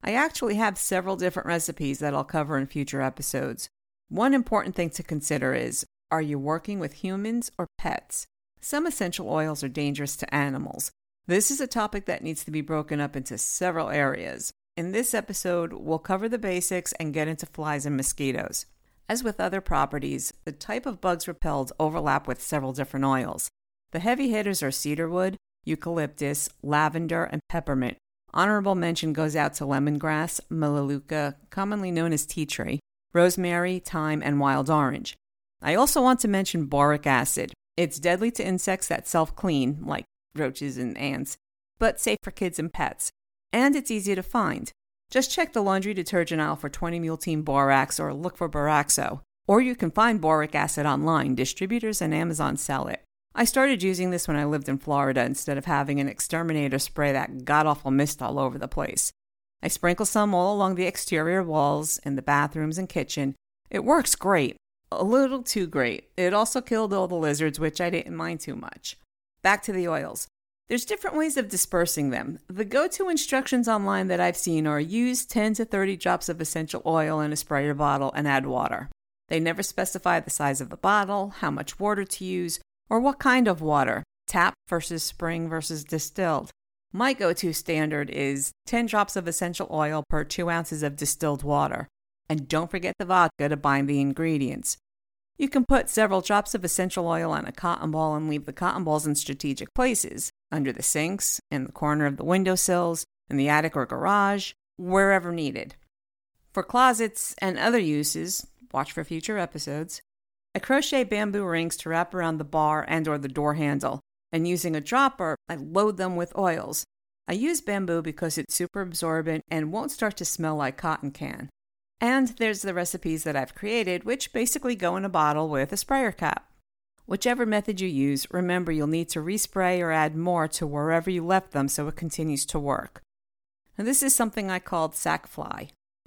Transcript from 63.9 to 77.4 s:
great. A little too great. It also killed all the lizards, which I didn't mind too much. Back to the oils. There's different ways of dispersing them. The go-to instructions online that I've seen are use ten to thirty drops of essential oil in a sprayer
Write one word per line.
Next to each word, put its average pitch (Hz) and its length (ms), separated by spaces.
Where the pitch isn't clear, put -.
great. 175 440
A - 100
little 254 400
too 196 240
great. 131 500
It 180 180
also 220 260
killed 220 340
all 190 140
the 180 80
lizards, 151 420
which 156 220
I 175 100
didn't 170 240
mind 165 240
too - 160
much. - 420
Back 202 220
to 220 80
the 180 160
oils. 151 400
There's 247 160
different 392 320
ways 311 200
of 226 120
dispersing 170 640
them. 139 360
The 190 180
go-to 330 440
instructions 262 580
online 196 400
that 180 140
I've 175 160
seen 156 320
are 147 100
use 233 480
ten 220 280
to 220 100
thirty 196 320
drops 180 320
of 170 120
essential 160 460
oil 156 340
in 151 120
a 147 40
sprayer 143 380